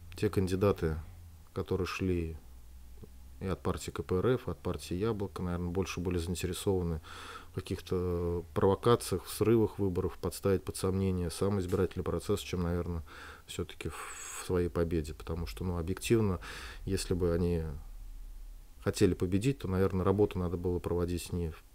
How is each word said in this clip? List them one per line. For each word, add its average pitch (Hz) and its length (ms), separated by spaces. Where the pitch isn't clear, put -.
те 107 140
кандидаты, 92 680
которые 92 340
шли 87 500
и 95 60
от 90 140
партии - 300
К - 120
П - 120
Р 92 120
Ф, 123 200
от 87 120
партии 87 360
«Яблоко», 101 480
наверное, 87 280
больше 92 280
были 90 200
заинтересованы 87 800
в - 40
каких-то 87 1000
провокациях, 101 720
в - 80
срывах 107 440
выборов, 92 440
подставить 95 420
под - 140
сомнение 95 540
сам 101 280
избирательный 90 440
процесс, 85 360
чем, 90 240
наверное, 85 400
всё-таки - 440
в, - 40
в - 40
своей 87 240
победе. 82 440
Потому 82 340
что, - 180
ну, 90 140
объективно, 92 600
если 95 280
бы 85 200
они 87 300
хотели 95 300
победить, 98 460
то, - 80
наверное, 95 380
работу 98 340
надо 87 180
было 87 220
проводить 87 540
не 85 160
в - 120